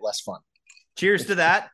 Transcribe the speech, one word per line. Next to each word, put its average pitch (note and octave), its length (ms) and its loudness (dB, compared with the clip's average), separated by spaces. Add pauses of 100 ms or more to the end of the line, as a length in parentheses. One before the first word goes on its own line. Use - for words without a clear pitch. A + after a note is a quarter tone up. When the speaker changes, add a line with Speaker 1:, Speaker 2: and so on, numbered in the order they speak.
Speaker 1:
less G#2 180 -6
fun. F#2 180 -12 (560)
Speaker 2:
Cheers F#3+ 300 0
to G3+ 100 -2
that. F3 380 2